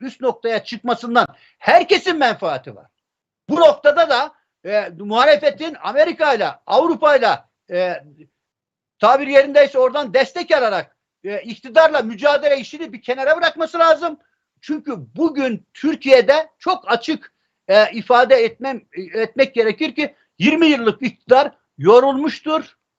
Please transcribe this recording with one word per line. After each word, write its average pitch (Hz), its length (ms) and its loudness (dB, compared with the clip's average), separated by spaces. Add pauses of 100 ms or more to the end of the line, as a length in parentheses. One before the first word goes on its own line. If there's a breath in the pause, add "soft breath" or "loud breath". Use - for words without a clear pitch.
üst 262 200 -16
noktaya 226 440 -4
çıkmasından 233 640 -2 (320 soft breath)
herkesin 339 600 0
menfaati 165 580 -4
var. - 100 -20 (640)
Bu 302 120 -2
noktada 302 500 2
da, 277 240 -2 (320)
e, 202 220 -4 (100)
muhalefetin 294 840 0
Amerika'yla, 247 840 -2
Avrupa'yla, 262 840 0 (220)
e, 175 340 -4 (960)
tabir 269 280 2
yerindeyse 285 520 4
oradan 254 360 -2
destek 302 360 -2
alarak, 220 460 -2 (280)
e, 202 180 -8
iktidarla 269 600 0
mücadele 277 560 0
işini 294 340 -14
bir 233 100 -18
kenara 269 340 -2
bırakması 330 420 -4
lazım. 320 400 0 (420)
Çünkü 302 320 -10 (240)
bugün 269 580 -4
Türkiye'de 277 760 2 (100)
çok 349 340 -4
açık, 233 400 -6 (360)
e, 208 240 2
ifade 247 420 2
etmem, 233 480 -4 (320)
etmek 226 400 -4
gerekir 226 400 -4
ki 294 200 -8 (240)
yirmi 320 280 2
yıllık 233 360 0
iktidar 262 500 0 (260)
yorulmuştur. 269 960 0 (220)